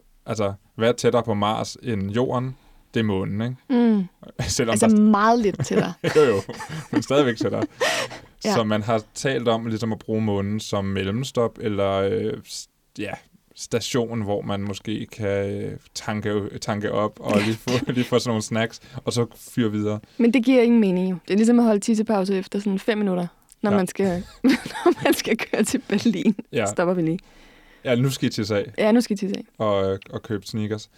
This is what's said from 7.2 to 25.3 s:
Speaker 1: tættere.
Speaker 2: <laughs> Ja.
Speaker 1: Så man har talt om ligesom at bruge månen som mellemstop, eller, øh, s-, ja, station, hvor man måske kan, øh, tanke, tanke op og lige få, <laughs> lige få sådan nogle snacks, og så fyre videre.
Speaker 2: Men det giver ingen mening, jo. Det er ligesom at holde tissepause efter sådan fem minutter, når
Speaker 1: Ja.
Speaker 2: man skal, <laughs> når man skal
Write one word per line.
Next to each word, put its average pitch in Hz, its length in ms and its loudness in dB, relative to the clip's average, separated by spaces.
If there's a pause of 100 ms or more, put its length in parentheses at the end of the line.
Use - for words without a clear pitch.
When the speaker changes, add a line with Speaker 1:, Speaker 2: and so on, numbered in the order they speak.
Speaker 1:
tættere. 196 300 -2
Speaker 2:
<laughs> - 80 -18 (720)
Ja. 208 100 2
Speaker 1:
Så 113 100 2
man 107 180 0
har 110 200 0 (120)
talt 131 340 -2
om 113 180 0
ligesom 110 260 -2
at 98 60 -4
bruge 110 240 -2
månen 101 380 0
som 101 240 -4
mellemstop, 98 760 -2
eller, 98 360 0
øh, 101 360 0 (160)
s-, - 200 -14 (300)
ja, - 120 -6 (440)
station, 117 680 -4
hvor 101 200 -2
man 101 180 -4
måske 107 460 -6
kan, 101 440 -2 (120)
øh, 101 140 -8 (180)
tanke, 104 640 -4
tanke 104 340 -4
op 107 280 -2
og 104 200 0
lige 110 160 0
få, - 140 -10 (160)
<laughs> 139 60 -4
lige 123 120 0
få 123 140 0
sådan 123 120 0
nogle 110 120 0
snacks, 113 380 -4 (240)
og 110 80 -2
så 117 140 0 (100)
fyre 113 340 -2
videre. 104 300 -2 (180)
Speaker 2:
Men 233 160 4
det 240 100 2
giver 254 180 6
ingen 233 180 6
mening, 185 300 2
jo. 180 60 -2 (120)
Det 180 60 0
er - 20 2
ligesom 226 220 6
at 240 60 6
holde 214 160 4
tissepause 202 580 0
efter 196 200 -6
sådan 202 200 -2
fem 208 200 -2
minutter, 180 280 0 (360)
når 208 80 0
Speaker 1:
Ja. 202 60 4
Speaker 2:
man 185 100 2
skal, 190 380 -2 (180)
<laughs> - 420 0
når - 200 4
man - 100 4
skal - 220 -2